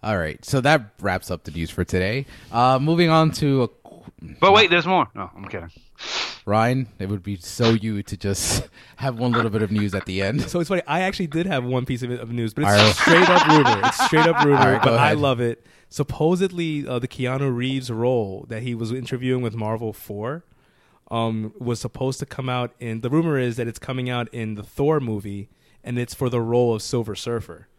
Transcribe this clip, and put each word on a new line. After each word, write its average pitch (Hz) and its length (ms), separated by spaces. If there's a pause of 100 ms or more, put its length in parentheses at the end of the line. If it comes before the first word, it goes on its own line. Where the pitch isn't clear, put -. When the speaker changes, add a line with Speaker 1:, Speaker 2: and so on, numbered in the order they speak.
Speaker 1:
All 110 140
right, 80 260
so 135 200
that 135 300 (100)
wraps 92 280
up 87 140
the - 60
news 82 180
for - 160
today. 101 400 (260)
Uh, 127 300
moving 165 300
on 160 220
to 135 320
a 110 40
qu- - 340 (380)
Speaker 2:
But 190 140
wait, 208 160
there's 175 160
more. 175 280
No, 98 220
I'm 95 80
kidding. 85 240 (800)
Speaker 1:
Ryan, 113 420 (100)
it 95 120
would 101 120
be 101 140
so 113 360
you 107 320
to - 120
just - 500 (160)
<laughs> - 140
have 123 220
one 123 140
little 117 180
bit 104 100
of 104 100
news 104 240
at 95 120
the 95 160
end. 110 260
Speaker 3:
So 175 120
it's 170 100
funny. 185 160
I 156 160
actually 190 240
did 160 200
have 135 180
one 127 200
piece 127 180
of, 123 100
of 117 200
news, 117 220
but 143 100
it's 101 80
Speaker 1:
All 104 60
right. 104 180
Speaker 3:
straight 170 320
up - 180
rumor. 151 400
It's - 200
straight 156 200
up 165 160
rumor, 143 140
Speaker 1:
All 131 160
right, 120 100
go - 100
Speaker 3:
but 117 60
I 143 100
Speaker 1:
ahead. 151 100
Speaker 3:
love 135 220
it. 117 260 (260)
Supposedly, 170 920
uh, 123 120
the 123 100
Keanu 131 460
Reeves 127 360
role 113 580
that 113 140
he 123 120
was 113 180
interviewing 127 500
with 110 120
Marvel 110 380
for, 110 520 (680)
um, 110 480
was 117 220
supposed 131 400
to 139 60
come 131 220
out 123 320
in, 113 200
the 120 100
rumor 156 280
is 120 180
that 120 120
it's 113 100
coming 127 300
out 120 240
in 110 220
the 104 80
Thor 147 380
movie, 104 480 (360)
and 120 140
it's 120 160
for 127 160
the 120 100
role 120 340
of 107 80
Silver 110 320
Surfer. 104 520 (120)